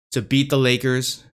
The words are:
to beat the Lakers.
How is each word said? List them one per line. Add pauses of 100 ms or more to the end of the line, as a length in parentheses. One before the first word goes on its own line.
(120)
to
beat
the
Lakers.